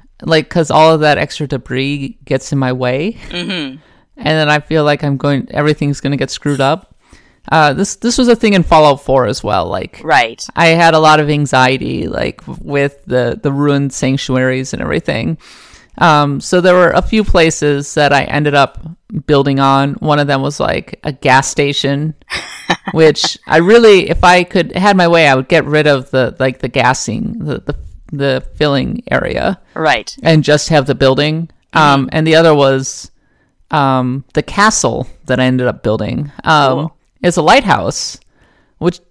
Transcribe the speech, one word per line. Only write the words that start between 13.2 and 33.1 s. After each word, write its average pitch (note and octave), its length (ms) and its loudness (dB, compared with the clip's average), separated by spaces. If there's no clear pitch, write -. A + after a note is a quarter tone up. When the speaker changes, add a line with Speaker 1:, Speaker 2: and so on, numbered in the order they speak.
Speaker 1:
the C#3 120 -2
ruined C#3+ 400 0
sanctuaries C3 800 -2
and - 100 -8
everything. - 560 -4
Um, D3 420 2
so - 200 0
there F3+ 140 4
were F3+ 160 4
a - 120 2
few A3 220 0
places D3 720 0
that D3 180 2
I C#3 120 2
ended D3 300 -2
up C#3 260 0
building C#3 340 2
on. C#3 340 2
One D3+ 240 -2
of C#3+ 80 0
them C3+ 160 -2
was, D3 160 -6
like, - 460 -4
a D3+ 80 -6
gas C3+ 360 2
station, C#3+ 680 -2
Speaker 2:
<laughs> - 380 -8
Speaker 1:
which D#3 540 2
I D#3+ 120 2
really, G3+ 520 6
if E3 140 0
I F3+ 180 4
could, F3 300 -2
had G3 240 2
my F3+ 120 4
way, E3 200 4
I C3+ 80 4
would C3 120 -4
get D#3 180 2
rid D3+ 200 0
of C#3 240 0
the, C3 300 0
like, C3 180 -2
the C3 100 -8
gassing, B2 680 -2
the, D3+ 220 -8
the, - 160 -8
the C#3 340 -2
filling C#3 520 -2
area. - 520 -2
Speaker 2:
Right. C#3+ 480 -2
Speaker 1:
And D#3 200 4
just D3 280 0
have D3 160 2
the C#3 100 -2
building. D3 520 0
Um, C#3 320 2
Speaker 2:
Mm-hmm. - 60 -8
Speaker 1:
and D#3 140 0
the D#3+ 80 4
other D#3+ 220 6
was, C3+ 560 -2